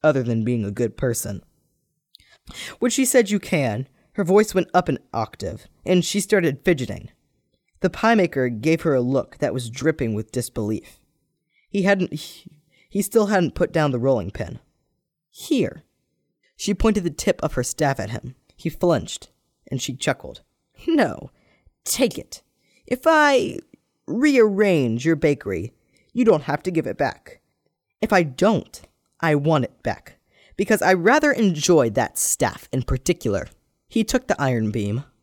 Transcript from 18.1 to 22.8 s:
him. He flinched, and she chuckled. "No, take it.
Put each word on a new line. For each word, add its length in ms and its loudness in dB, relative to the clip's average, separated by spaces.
him. 240 -10
He 120 -6
flinched, 640 -2
and 100 -6
she 140 -8
chuckled. 480 -6
"No, 440 0
take 340 -2
it. 240 -16